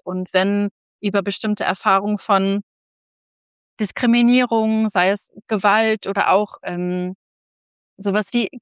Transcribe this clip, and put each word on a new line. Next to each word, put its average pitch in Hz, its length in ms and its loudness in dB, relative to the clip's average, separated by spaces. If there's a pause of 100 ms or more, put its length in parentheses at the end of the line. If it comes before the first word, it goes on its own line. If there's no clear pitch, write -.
Und 185 300 -6
wenn 202 360 2 (320)
über 202 220 0
bestimmte 202 400 -4
Erfahrungen 202 560 0
von 196 420 0 (1200)
Diskriminierung, 233 1080 2
sei 185 200 2
es - 220 -4 (160)
Gewalt 220 600 2
oder - 240 0
auch, 202 320 0
ähm, 180 520 -4 (840)
sowas 202 360 -2
wie 240 160 -2 (120)